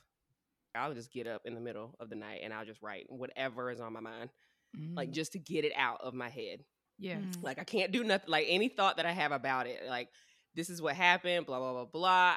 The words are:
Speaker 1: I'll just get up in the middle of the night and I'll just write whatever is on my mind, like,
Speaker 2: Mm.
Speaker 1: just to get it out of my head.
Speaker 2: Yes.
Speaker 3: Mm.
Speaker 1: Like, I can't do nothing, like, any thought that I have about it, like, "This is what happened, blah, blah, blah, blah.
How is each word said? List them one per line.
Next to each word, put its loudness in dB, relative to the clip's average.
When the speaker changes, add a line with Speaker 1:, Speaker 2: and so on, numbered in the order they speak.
Speaker 1:
I'll -2
just -10
get -6
up -6
in -6
the -8
middle -8
of -14
the -10
night -10
and -6
I'll -6
just -14
write -10
whatever -6
is -8
on -8
my -10
mind, -10
like, -4
Speaker 2:
Mm. -8
Speaker 1:
just -2
to -8
get 0
it 2
out 2
of -6
my -4
head. -10
Speaker 2:
Yes. -6
Speaker 3:
Mm. -6
Speaker 1:
Like, -4
I -8
can't 2
do 2
nothing, 2
like, 4
any 4
thought 2
that 2
I 4
have 2
about 2
it, -6
like, -4
"This -4
is -8
what 2
happened, 6
blah, -4
blah, -2
blah, -4
blah. 6